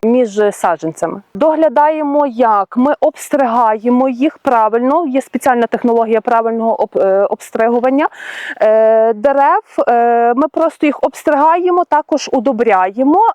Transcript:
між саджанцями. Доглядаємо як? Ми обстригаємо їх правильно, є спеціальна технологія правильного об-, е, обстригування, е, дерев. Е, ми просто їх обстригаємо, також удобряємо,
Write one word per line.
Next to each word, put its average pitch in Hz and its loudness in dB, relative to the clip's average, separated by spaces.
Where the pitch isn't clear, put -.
між 226 0
саджанцями. 170 -4
Доглядаємо 302 0
як? 220 0
Ми 262 2
обстригаємо 247 0
їх 262 -4
правильно, 247 0
є 262 -2
спеціальна 240 -2
технологія 226 0
правильного 226 -2
об-, 214 -4
е, 190 2
обстригування, 240 -2
е, 220 4
дерев. 277 0
Е, 233 2
ми 302 0
просто 320 -2
їх 285 -2
обстригаємо, 339 0
також - -2
удобряємо, 233 0